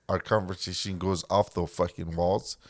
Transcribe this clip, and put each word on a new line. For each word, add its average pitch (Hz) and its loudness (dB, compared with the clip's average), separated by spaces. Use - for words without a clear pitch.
our 95 2
conversation 95 -2
goes 90 0
off 101 4
the 87 0
fucking 85 -4
walls, 87 0